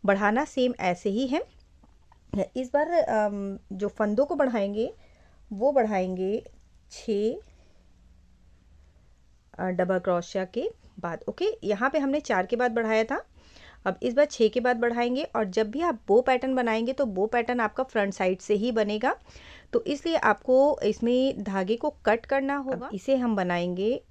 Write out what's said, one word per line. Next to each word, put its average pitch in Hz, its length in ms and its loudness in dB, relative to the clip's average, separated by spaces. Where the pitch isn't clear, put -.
बढ़ाना 208 400 2
सेम 254 340 0
ऐसे 180 300 -2
ही 240 180 0
है। 285 200 -2
इस 254 180 -6
बार, 302 180 2
अम, 202 680 0
जो 196 140 -4
फंदों 214 380 0
को 339 100 -4
बढ़ाएंगे 226 580 -2
वो 233 180 0
बढ़ाएंगे 190 760 -2
छः, 220 440 -2
अ, 180 60 -4
डबल 180 340 0
क्रोशिया 180 460 -2
के 277 240 -6
बाद। 170 280 -8
ओके, 269 180 -4
यहाँ 208 260 0
पे 311 100 0
हमने 277 200 0
चार 196 260 0
के 240 100 -2
बाद 240 160 0
बढ़ाया 220 320 0
था, 262 220 -4
अब 185 180 -2
इस 240 100 0
बार 285 120 6
छः 226 240 2
के 247 100 0
बाद 247 180 2
बढ़ाएंगे। 240 460 0
और 220 220 -2
जब 208 260 -2
भी 277 100 -4
आप 330 260 0
बो 214 140 6
पैटर्न 262 340 0
बनाएंगे 233 380 0
तो 277 120 0
बो 196 220 0
पैटर्न 247 320 0
आपका 233 240 -2
फ्रंट 202 300 -2
साइड 185 260 0
से - 140 -2
ही 220 180 0
बनेगा, 220 440 0
तो - 140 2
इसलिए 320 280 -2
आपको 262 680 4
इसमें 240 600 0
धागे 190 320 -2
को 302 140 -2
कट 226 200 2
करना 269 320 0
होगा। 262 300 -6
अब 220 60 -10
इसे 269 220 0
हम 247 200 0
बनाएंगे 180 760 -2